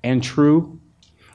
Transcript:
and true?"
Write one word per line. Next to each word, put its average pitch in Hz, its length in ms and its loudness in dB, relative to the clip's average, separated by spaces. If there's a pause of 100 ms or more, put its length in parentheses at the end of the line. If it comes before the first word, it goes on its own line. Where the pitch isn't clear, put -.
and 127 180 -2
true?" 151 580 0 (540)